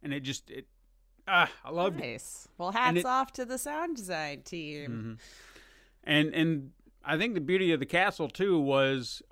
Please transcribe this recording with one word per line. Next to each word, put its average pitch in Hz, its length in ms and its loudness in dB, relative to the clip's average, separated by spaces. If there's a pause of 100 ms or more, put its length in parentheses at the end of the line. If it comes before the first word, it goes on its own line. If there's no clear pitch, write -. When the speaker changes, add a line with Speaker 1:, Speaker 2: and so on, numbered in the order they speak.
Speaker 1:
And 147 120 -6
it 143 60 -6
just, 135 300 -8
it, - 180 -14 (580)
ah, 175 240 6 (140)
I 127 60 -10
loved 170 280 0
it. 127 140 -6
Speaker 2:
Nice. - 340 -14 (120)
Well, 175 100 -4
Speaker 1:
And 202 80 -2
Speaker 2:
hats 247 240 4
Speaker 1:
it 262 60 0
Speaker 2:
off 254 260 0
to 254 120 -6
the 254 140 -4
sound 311 380 -4
design 156 460 -6
team. 147 480 -8
Speaker 1:
Mm-hmm. 113 220 -8 (920)
And, 151 300 4
and 160 360 0 (340)
I 151 140 0
think 226 160 0
the 175 60 -2
beauty 180 320 4
of 139 80 2
the 139 60 -4
castle, 170 420 0
too, 180 320 2
was, 135 600 2 (120)